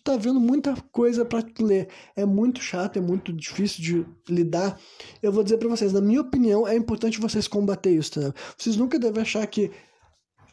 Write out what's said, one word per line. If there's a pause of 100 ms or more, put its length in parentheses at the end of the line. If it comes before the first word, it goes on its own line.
tá
vendo
muita (160)
coisa
pra
tu
ler (280)
é
muito
chato,
é
muito
difícil
de (240)
lidar, (460)
eu
vou
dizer
pra
vocês,
na
minha
opinião,
é
importante
vocês
combater
isso,
tá? (240)
Vocês
nunca
devem
achar
que (840)